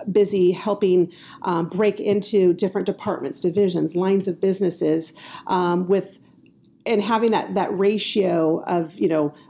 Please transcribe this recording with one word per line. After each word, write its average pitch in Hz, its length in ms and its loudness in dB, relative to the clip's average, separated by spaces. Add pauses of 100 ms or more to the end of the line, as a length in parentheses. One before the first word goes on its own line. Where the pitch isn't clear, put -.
(120)
busy 190 400 4
helping, 185 640 0 (300)
um, 170 260 -2
break 202 320 0
into 196 520 2
different 185 320 -2
departments, 196 540 -6
divisions, 175 560 0
lines 190 320 2
of 175 140 -6
businesses, 165 720 0 (340)
um, 180 400 0
with, 185 320 -2 (680)
and 220 160 0
having 220 300 0
that, 190 240 -2
that 196 220 0
ratio 180 880 0
of, 170 340 -4
you 202 80 2
know, 156 260 0 (160)